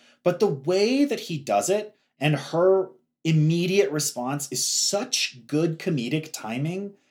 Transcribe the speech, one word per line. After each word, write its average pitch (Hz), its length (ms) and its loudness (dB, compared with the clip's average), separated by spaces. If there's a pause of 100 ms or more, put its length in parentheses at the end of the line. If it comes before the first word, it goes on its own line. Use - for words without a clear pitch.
(240)
But 175 160 0
the 214 80 4
way 196 580 2
that 254 160 -2
he 165 160 -6
does 107 320 0
it 208 260 -2 (240)
and 151 160 2
her 185 540 2 (340)
immediate 165 680 2
response 143 600 -4
is 131 140 -4
such - 840 -2
good 160 320 -2
comedic 156 540 -4
timing. 165 600 -6 (180)